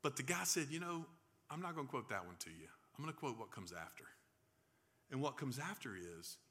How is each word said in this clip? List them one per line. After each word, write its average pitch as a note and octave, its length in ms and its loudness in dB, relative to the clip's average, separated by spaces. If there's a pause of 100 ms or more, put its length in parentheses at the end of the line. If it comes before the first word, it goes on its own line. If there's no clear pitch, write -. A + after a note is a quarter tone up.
But C#3+ 160 6
the C3+ 60 2
guy F3 200 4
said, E3 260 6
"You D#3+ 100 0
know, E3+ 260 0 (440)
I'm D#3 120 -2
not F3 140 0
gonna C#3+ 120 0
quote B2 220 0
that F#2+ 160 2
one F2 120 -8
to - 120 -4
you. D#2 180 -10 (300)
I'm C#3+ 60 -2
gonna D#3 100 0
quote C3 240 0
what A2 140 -6
comes F2+ 200 -6
after." E2 340 -8 (1040)
And C3+ 120 2
what C#3+ 160 2
comes C3 200 2
after C#3+ 380 -2
is E2+ 420 -6 (140)